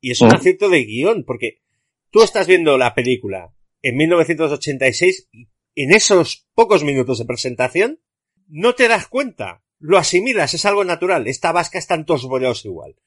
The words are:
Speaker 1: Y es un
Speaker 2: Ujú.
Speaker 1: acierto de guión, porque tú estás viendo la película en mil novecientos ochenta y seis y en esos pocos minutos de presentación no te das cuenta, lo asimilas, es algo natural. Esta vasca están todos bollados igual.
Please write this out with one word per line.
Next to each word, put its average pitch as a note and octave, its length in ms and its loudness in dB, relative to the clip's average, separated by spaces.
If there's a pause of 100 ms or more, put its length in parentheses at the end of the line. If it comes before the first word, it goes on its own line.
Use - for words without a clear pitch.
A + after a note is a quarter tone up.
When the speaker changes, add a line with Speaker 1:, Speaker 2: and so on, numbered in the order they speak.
Speaker 1:
Y B2+ 120 -6
es B2 100 -2
un A3+ 60 8
Speaker 2:
Ujú. - 80 8
Speaker 1:
acierto F#3 340 2
de D#3+ 140 4
guión, C3 420 -2
porque A#2 340 -10 (500)
tú A3 120 6
estás G3+ 240 0
viendo E3 320 4
la B2 160 0
película A#2 580 -4 (300)
en B2+ 160 -4
mil D#3+ 100 2
novecientos E3 420 0
ochenta C#3 380 -2
y A#2 60 -2
seis F#3 380 -2
y A#2 160 -20 (260)
en C#3+ 180 0
esos G3 640 2
pocos G#3 300 2
minutos C3 340 -2
de A#2 80 -8
presentación B2+ 720 -4 (480)
no F#3 260 -2
te B3 140 2
das A3 200 0
cuenta, G#3 540 -8 (160)
lo D#3 200 2
asimilas, F3+ 560 -2
es E3+ 100 -6
algo G3+ 200 0
natural. F3 420 -2
Esta D3 260 -4
vasca E3+ 260 -2
están D#3+ 280 -6
todos C#3+ 200 -2
bollados B2+ 380 -4
igual. D#2+ 320 -14 (100)